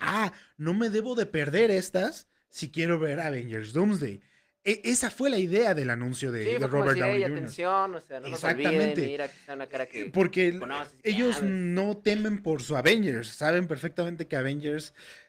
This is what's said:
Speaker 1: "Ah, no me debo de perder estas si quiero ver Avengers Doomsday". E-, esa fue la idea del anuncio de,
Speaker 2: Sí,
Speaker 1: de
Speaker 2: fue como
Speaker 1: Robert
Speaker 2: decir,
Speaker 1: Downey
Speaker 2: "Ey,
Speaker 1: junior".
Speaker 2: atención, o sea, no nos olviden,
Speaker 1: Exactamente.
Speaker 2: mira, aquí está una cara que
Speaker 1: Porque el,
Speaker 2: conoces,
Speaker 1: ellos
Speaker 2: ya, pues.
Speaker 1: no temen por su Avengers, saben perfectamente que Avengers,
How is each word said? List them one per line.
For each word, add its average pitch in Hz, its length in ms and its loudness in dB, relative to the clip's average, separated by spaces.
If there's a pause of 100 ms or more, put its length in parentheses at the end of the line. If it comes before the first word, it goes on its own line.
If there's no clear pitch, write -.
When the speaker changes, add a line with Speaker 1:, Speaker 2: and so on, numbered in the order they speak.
Speaker 1:
"Ah, 202 320 0 (260)
no 160 160 0
me 226 160 0
debo 220 240 0
de 226 120 2
perder 170 440 2
estas 190 580 0 (220)
si - 200 -10
quiero 165 280 0
ver 156 220 -2
Avengers 120 520 -6
Doomsday". 151 480 0 (460)
E-, 208 180 2
esa 240 260 0
fue 269 180 0
la 240 100 2
idea 190 360 4
del 135 160 0
anuncio 123 420 -2
de, 113 120 -2
Speaker 2:
Sí, 107 80 0
Speaker 1:
de 120 60 0
Speaker 2:
fue 135 120 -2
como 143 120 2
Speaker 1:
Robert - 60 4 (100)
Speaker 2:
decir, - 40 2
Speaker 1:
Downey - 140 2
Speaker 2:
"Ey, 196 120 2
Speaker 1:
junior". 147 120 -4
Speaker 2:
atención, 180 560 -2
o 160 40 -12
sea, 131 200 -12
no 139 100 -10
nos 160 140 -6
olviden, 139 200 2
Speaker 1:
Exactamente. 156 420 2
Speaker 2:
mira, 143 200 -4
aquí - 120 -12
está 143 160 -14
una 139 120 -8
cara 131 200 -6
que 107 200 -8
Speaker 1:
Porque 180 420 2
el, 175 100 0
Speaker 2:
conoces, 143 440 -8
Speaker 1:
ellos 220 320 2
Speaker 2:
ya, - 60 -4
pues. 202 120 0
Speaker 1:
no 185 460 0
temen 208 440 0
por 156 200 -2
su 147 140 -4
Avengers, 135 520 2
saben 170 380 0
perfectamente 165 600 -4
que 156 100 -4
Avengers, 147 580 -4 (340)